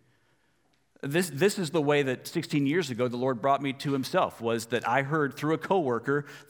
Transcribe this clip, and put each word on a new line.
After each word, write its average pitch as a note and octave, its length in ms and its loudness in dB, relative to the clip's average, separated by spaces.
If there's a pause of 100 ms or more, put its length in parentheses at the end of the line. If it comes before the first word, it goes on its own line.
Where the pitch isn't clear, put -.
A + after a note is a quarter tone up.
(1000)
This, D#3+ 320 0
this F#3+ 280 2
is E3 100 -2
the E3+ 100 2
way C#3+ 220 4
that B2+ 240 -2
sixteen D3+ 400 0
years D3+ 240 0
ago B2 160 0
the A#2+ 100 -4
Lord B2+ 240 0
brought C#3 220 2
me C#3 120 -2
to C#3 180 -4
himself, C3+ 480 0
was A2+ 260 0
that A2+ 200 -2
I B2+ 160 2
heard C#3+ 340 -2
through D#3 180 0
a D#3 40 -2
coworker C#3+ 680 0 (260)